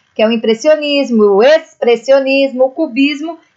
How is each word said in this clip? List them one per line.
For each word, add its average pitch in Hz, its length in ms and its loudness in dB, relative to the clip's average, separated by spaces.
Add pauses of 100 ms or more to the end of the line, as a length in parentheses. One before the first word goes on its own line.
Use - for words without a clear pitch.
(160)
que - 60 -2
é 214 60 0
o 226 40 0
impressionismo, 240 920 0
o 202 200 2
expressionismo, 269 1200 0
o 262 60 -2
cubismo 294 680 -4 (200)